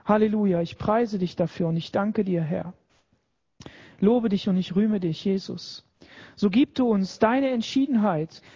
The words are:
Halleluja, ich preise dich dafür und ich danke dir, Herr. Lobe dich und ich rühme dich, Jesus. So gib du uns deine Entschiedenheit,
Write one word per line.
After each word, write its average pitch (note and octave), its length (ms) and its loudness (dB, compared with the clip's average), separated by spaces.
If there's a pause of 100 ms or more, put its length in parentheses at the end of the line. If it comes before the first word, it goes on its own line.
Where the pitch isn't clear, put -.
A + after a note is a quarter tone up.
Halleluja, G#3 560 2
ich - 160 -6
preise G#3+ 400 0
dich F3+ 200 -4
dafür E3+ 300 -2
und E3 100 -2
ich - 140 -8
danke G#3 340 0
dir, F3 160 -2
Herr. E3+ 320 -6 (1300)
Lobe A3+ 240 4
dich G3 220 -2
und F#3 80 2
ich F3+ 180 -4
rühme G#3+ 240 2
dich, E3 240 -4
Jesus. F#3+ 600 -6 (500)
So G3+ 140 0
gib A#3 260 2
du B3+ 120 2
uns G3 320 0
deine C4 320 2
Entschiedenheit, A3 880 0 (140)